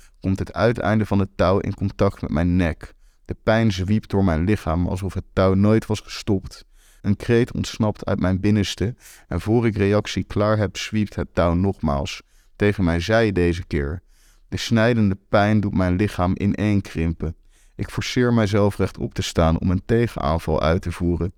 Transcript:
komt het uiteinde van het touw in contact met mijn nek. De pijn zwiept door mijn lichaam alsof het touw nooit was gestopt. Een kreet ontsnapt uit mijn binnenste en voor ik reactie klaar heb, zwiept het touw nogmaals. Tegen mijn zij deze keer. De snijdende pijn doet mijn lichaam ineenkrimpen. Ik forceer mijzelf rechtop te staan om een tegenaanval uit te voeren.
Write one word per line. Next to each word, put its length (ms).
komt 200
het 140
uiteinde 520
van 140
het 160
touw 240
in 140
contact 480
met 100
mijn 240
nek. 380
De 180
pijn 280
zwiept 380
door 140
mijn 200
lichaam 440
alsof 260
het 200
touw 200
nooit 320
was 140
gestopt. 680
Een 140
kreet 380
ontsnapt 520
uit 140
mijn 200
binnenste 560
en 140
voor 240
ik 120
reactie 460
klaar 340
heb, 200
zwiept 380
het 180
touw 200
nogmaals. 680
Tegen 280
mijn 180
zij 300
deze 340
keer. 360
De 100
snijdende 600
pijn 300
doet 140
mijn 220
lichaam 420
ineenkrimpen. 1000
Ik 140
forceer 440
mijzelf 440
rechtop 360
te 80
staan 380
om 120
een 140
tegenaanval 760
uit 200
te 100
voeren. 460